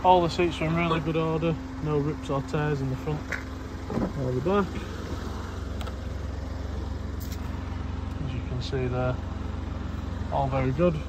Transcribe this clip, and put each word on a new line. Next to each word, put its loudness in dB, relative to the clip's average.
All 10
the 4
seats 2
are 2
in 2
really 4
good 0
order, 2
no 2
rips 0
or 0
tears 0
in 0
the 0
front -2
or 0
the 2
back. 4
As -2
you -2
can -2
see 0
there, 2
all 2
very 4
good. 6